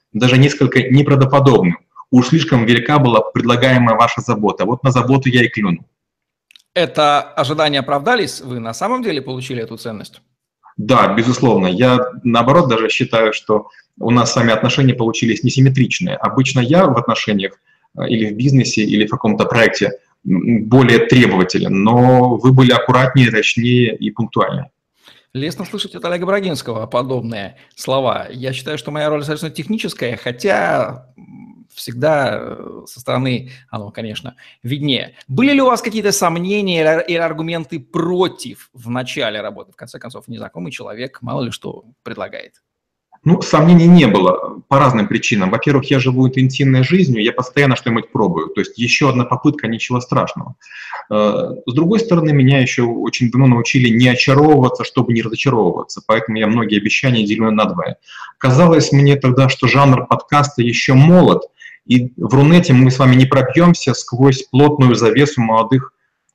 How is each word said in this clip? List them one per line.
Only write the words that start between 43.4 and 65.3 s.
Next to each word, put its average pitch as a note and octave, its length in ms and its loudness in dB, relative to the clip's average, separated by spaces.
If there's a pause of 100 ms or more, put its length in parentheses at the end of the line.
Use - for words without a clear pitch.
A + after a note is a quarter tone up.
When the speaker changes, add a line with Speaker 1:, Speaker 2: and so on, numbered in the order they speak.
Speaker 1:
сомнений E3 440 4
не F3 200 8
было F#2+ 640 0
по C#3 100 2
разным B2 280 2
причинам. G#2 440 -2
Во-первых, B2+ 400 -2
я C#3 80 2
живу B2+ 280 0
интенсивной C3 560 0
жизнью, C3+ 400 0
я A#2 100 0
постоянно C3 440 0
что-нибудь A2+ 360 -4
пробую. E2 360 -2
То - 140 -6
есть - 160 -10
ещё A#2+ 320 0
одна B2 160 0
попытка, D3 420 -2
ничего A2+ 320 -4
страшного. - 560 -6 (540)
Э, G#2+ 400 -2 (160)
с B2 80 -6
другой F3 260 0
стороны, D#3+ 320 0
меня C3+ 280 4
ещё A#2+ 280 -2
очень A2+ 420 -4
давно C3 160 2
научили A#2+ 440 2
не A#2+ 180 4
очаровываться, C3 760 2
чтобы A#2+ 280 -2
не A2+ 80 0
разочаровываться. G#2+ 840 -4
Поэтому A2 320 -2
я A2 80 -2
многие G#2+ 320 0
обещания A2 480 0
делю A2 240 0
надвое. G2 480 -2 (400)
Казалось D3 520 4
мне C#3+ 260 4
тогда, C3 340 2
что - 160 -2
жанр C3 400 2
подкаста C3+ 560 -2
ещё A#2+ 320 0
молод, D3 480 6 (420)
и B2 320 0
в - 160 -6
Рунете D3+ 400 4
мы B2+ 180 6
с B2+ 80 -2
вами B2+ 180 4
не C3 100 6
пробьёмся C3+ 640 2
сквозь C3 520 0
плотную C#3 500 4
завесу A#2+ 480 2